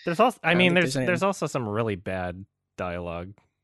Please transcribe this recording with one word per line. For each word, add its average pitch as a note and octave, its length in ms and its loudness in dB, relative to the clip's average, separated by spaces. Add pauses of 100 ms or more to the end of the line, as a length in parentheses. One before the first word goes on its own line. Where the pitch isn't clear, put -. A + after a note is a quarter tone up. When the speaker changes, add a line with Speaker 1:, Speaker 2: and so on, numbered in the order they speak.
Speaker 1:
There's E3+ 160 0
also, A#3+ 220 4
I D#3+ 80 2
Speaker 2:
I - 20 6
don't F3 60 4
Speaker 1:
mean, F3+ 140 6
Speaker 2:
think - 20 4
Speaker 1:
there's, F3 100 4
Speaker 2:
there's C3+ 140 -2
any C3 80 -2
Speaker 1:
there's F3 160 0
also F#3+ 240 0
some C3+ 200 -4
really G#2 300 -2
bad F#2 480 -6 (320)
dialogue, F2 560 -6 (320)